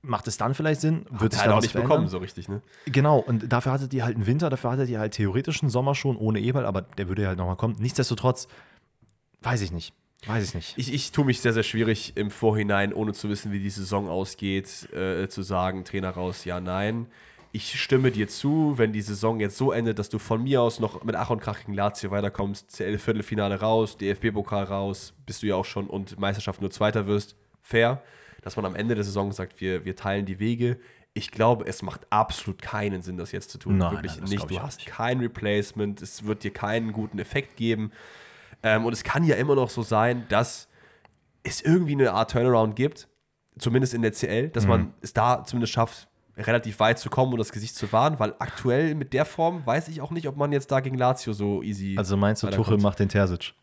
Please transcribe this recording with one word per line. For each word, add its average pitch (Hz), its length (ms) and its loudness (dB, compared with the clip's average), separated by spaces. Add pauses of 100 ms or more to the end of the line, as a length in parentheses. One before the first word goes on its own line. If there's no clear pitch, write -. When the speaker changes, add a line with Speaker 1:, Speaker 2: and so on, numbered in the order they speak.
Speaker 1:
Macht 120 280 -2
es - 80 -2
dann 120 160 0
vielleicht 156 260 0
Sinn? 156 300 0
Wird 110 120 -4
Speaker 2:
Hat 110 120 4
Speaker 1:
sich 107 80 2
Speaker 2:
er - 20 4
Speaker 1:
da - 0 -
Speaker 2:
halt 107 80 6
auch 104 60 8
Speaker 1:
was 113 60 4
Speaker 2:
nicht 113 100 0
Speaker 1:
verändern? 117 160 0
Speaker 2:
bekommen, 156 180 4
so 92 120 -4
richtig, 92 280 -10
ne? 98 140 -6 (240)
Speaker 1:
Genau, 143 340 6
und 117 320 0
dafür 131 220 2
hattet 135 200 -4
ihr 120 120 0
halt 117 100 0
einen 107 120 0
Winter, 151 220 2
dafür 127 220 -2
hattet 131 160 0
ihr 120 100 -2
halt 110 160 -2
theoretisch 113 480 0
einen 147 80 2
Sommer 127 240 2
schon 135 220 0
ohne 107 240 2
Eberl, 123 260 0
aber 95 180 0
der 95 260 -6
würde 95 140 0
ja 98 40 2
halt 95 100 -2
nochmal 90 200 -2
kommen. 113 220 0
Nichtsdestotrotz, 123 680 0 (920)
weiß 123 180 -2
ich 90 140 -4
nicht. 82 200 -8 (320)
Weiß 107 220 -2
ich - 60 -8
nicht. - 240 -8
Speaker 2:
Ich, 127 160 -4
ich 139 180 -4
tue 147 140 2
mich 127 160 2
sehr, 120 100 4
sehr 110 120 2
schwierig 110 520 0
im 104 160 -2
Vorhinein, 104 600 2
ohne 107 180 -2
zu - 160 -6
wissen, 104 240 -4
wie 101 80 -4
die 98 100 -4
Saison 98 380 -2
ausgeht, 95 840 -4
äh, 95 340 -2
zu - 140 -8
sagen, 92 420 -2
Trainer 95 280 -4
raus, 90 340 -6
ja, 90 160 -4
nein. 104 460 -2 (440)
Ich - 300 -6
stimme 131 300 4
dir 104 180 0
zu, 147 480 0
wenn 113 160 4
die 107 80 -2
Saison 107 400 0
jetzt 101 160 -2
so 135 160 2
endet, 113 260 0
dass 101 80 -2
du 107 120 -4
von 113 240 -2
mir 135 180 4
aus 117 180 2
noch - 240 -4
mit 117 140 -2
Ach 104 120 -4
und 113 120 0
Krach 104 180 -6
gegen - 140 -10
Lazio 101 380 -2
weiterkommst, 101 600 -4
C - 140 -6
L 104 140 -2
Viertelfinale 104 600 0
raus, 110 380 2
D 98 140 0
F 95 100 -2
B-Pokal 104 440 -2
raus, 98 480 -4 (120)
bist - 180 -8
du 107 40 -2
ja 101 80 2
auch 98 100 0
schon 98 220 -6
und 98 320 -8
Meisterschaft 98 420 -2
nur 98 80 -2
Zweiter 107 380 0
wirst, 104 280 -2 (260)
fair, 117 420 2 (400)
dass 92 120 -10
man 104 100 -2
am 92 100 -4
Ende 113 180 0
der 104 100 0
Saison 98 280 -2
sagt, - 280 -10
wir, 92 240 -2
wir 92 120 -6
teilen 101 300 -2
die 95 140 -8
Wege. 120 400 0 (360)
Ich - 160 -6
glaube, 110 340 4
es - 160 -6
macht - 200 -8 (100)
absolut 107 500 0
keinen 104 400 -4
Sinn, 90 160 -10
das 85 140 -8
jetzt 95 180 -10
zu - 80 -14
tun. 98 200 2
Speaker 1:
Nein, 85 180 4
Speaker 2:
Wirklich 78 180 -6
Speaker 1:
nein, 78 80 -12
das 98 80 -6
Speaker 2:
nicht. 98 120 -2
Speaker 1:
glaub 80 80 -8
Speaker 2:
Du 90 40 -4
Speaker 1:
ich 101 80 -4
auch 135 60 -8
Speaker 2:
hast - 100 -10
Speaker 1:
nicht. - 100 -16
Speaker 2:
kein 123 320 -2
Replacement, 104 840 -2
es 104 220 -12
wird 104 180 -4
dir 98 100 -6
keinen 110 400 -2
guten 107 240 -6
Effekt 135 400 -6
geben. 110 340 0 (720)
Ähm, 113 240 4
und 120 80 0
es 110 100 -6
kann 151 200 2
ja 151 120 6
immer 135 200 4
noch 127 160 2
so 127 100 -4
sein, 117 480 2
dass - 400 0 (720)
es - 200 -4
irgendwie 160 320 4
eine 131 180 4
Art 110 200 0
Turnaround 117 440 4
gibt, 135 320 -2 (500)
zumindest 123 380 2
in 117 80 0
der 110 100 2
C - 140 -4
L, 117 220 0
dass 113 160 0
Speaker 1:
Mhm. - 40 6
Speaker 2:
man 90 320 4
es - 120 -10
da 123 300 2
zumindest 117 300 -2
schafft, - 340 -2 (300)
relativ 113 420 0
weit 113 180 6
zu - 120 -6
kommen 131 240 2
und 113 60 -2
das 107 120 -2
Gesicht 110 240 -8
zu - 160 -4
wahren, 139 280 4
weil 107 200 0
aktuell 151 560 0
mit 143 160 -6
der 139 140 2
Form 165 400 -2
weiß 156 240 0
ich 160 100 -10
auch 139 120 -8
nicht, 170 180 -6
ob 143 80 -8
man 143 160 0
jetzt 139 180 0
da 135 80 2
gegen 131 180 -4
Lazio 123 360 0
so 101 280 0
easy 98 360 -4
Speaker 1:
Also 101 180 0
meinst 101 260 4
du, 107 60 0
Speaker 2:
weiterkommt. 98 200 2
Speaker 1:
Tuchel 104 140 4
macht 101 180 2
den 98 100 4
Terzic? 92 540 0